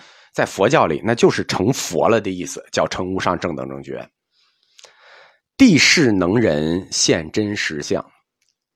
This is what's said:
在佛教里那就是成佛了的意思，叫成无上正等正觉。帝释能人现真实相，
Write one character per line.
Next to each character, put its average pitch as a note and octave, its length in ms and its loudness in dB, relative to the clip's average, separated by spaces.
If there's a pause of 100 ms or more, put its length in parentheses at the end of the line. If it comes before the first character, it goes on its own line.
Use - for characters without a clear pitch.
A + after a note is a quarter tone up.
(340)
在 C3 120 -2
佛 G3 240 0
教 C#3 160 4
里 D#2+ 180 -2
那 A#2 120 0
就 E3+ 160 4
是 G2+ 140 -4
成 G#2 280 0
佛 D#2 340 -2
了 A2 140 2
的 G2 80 -6
意 F2+ 160 -6
思， - 260 -12
叫 D#2+ 160 0
成 F#2 240 -6
无 F#2+ 80 -4
上 F2+ 200 -2
正 E2+ 160 -6
等 C2 120 -10
正 C#2 140 -14
觉。 B1+ 260 -14 (1500)
帝 A#3 180 8
释 C3 360 4
能 F#2 260 2
人 E2+ 540 0
现 E2+ 400 -2
真 G#2 240 -4
实 D2+ 260 -6
相， F#2 240 -6 (720)